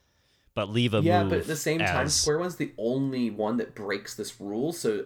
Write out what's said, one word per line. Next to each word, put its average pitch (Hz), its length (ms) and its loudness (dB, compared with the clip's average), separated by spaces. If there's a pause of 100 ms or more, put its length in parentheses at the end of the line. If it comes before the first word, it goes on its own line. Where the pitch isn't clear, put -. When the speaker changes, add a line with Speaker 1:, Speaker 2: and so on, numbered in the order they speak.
(540)
Speaker 1:
But 104 140 -2
leave 117 240 2
a 110 80 4
Speaker 2:
Yeah, 175 220 6
Speaker 1:
move 190 80 2
Speaker 2:
but 165 80 2
at - 80 -4
the 156 100 -2
same 160 220 -2
time, 101 260 2
Speaker 1:
as 151 100 0
Speaker 2:
Square 151 260 2
One's 175 160 -4
the - 200 -6
only 123 540 0
one 107 260 0
that - 180 -4
breaks 101 420 -6
this - 220 -8
rule, 113 360 -4
so 110 320 -2